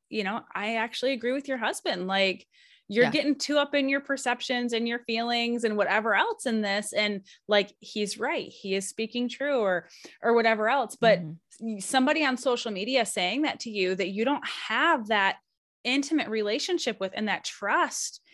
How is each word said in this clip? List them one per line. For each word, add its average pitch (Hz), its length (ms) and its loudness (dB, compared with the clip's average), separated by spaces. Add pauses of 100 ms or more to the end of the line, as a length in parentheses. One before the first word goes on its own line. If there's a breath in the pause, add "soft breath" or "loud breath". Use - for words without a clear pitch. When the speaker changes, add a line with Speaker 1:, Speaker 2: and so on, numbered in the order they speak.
Speaker 1:
you 214 160 -2
know, 208 160 -4 (120)
I 214 220 -4
actually 233 380 -2
agree 240 180 -2
with 277 160 -4
your 262 100 -2
husband. 220 500 -2
Like, 190 380 2 (440 soft breath)
you're 233 160 6
Speaker 2:
Yeah. - 20 4
Speaker 1:
getting 277 300 2
too 294 200 0
up 285 180 2
in 277 120 2
your 277 140 0
perceptions 247 720 -2
and 233 140 0
your 240 180 -4
feelings 233 580 -2
and 214 140 0
whatever 208 380 2
else 403 300 0
in 226 160 0
this. 208 300 -2
And, 208 340 -2 (220 soft breath)
like, 202 320 2
he's 208 400 -4
right. 269 300 -4
He 190 260 -6
is 196 140 -2
speaking 240 400 -4
true," 269 300 -2
or, 185 280 0 (340 loud breath)
or 233 120 4
whatever 220 360 4
else. 247 300 0
But 180 200 6
Speaker 2:
Mm-hmm. 190 600 -10
Speaker 1:
s-, 190 60 -10
somebody 294 400 2
on 254 120 2
social 240 340 0
media 220 340 0
saying 208 380 0
that - 180 -2
to 233 80 -10
you, 190 260 0
that 185 140 -2
you 208 160 -2
don't 277 220 0
have 262 600 0
that 202 300 2 (480)
intimate 277 420 0
relationship 220 720 -2
with 190 160 -4
and 214 140 -2
that 180 160 -4
trust - 760 -2 (120)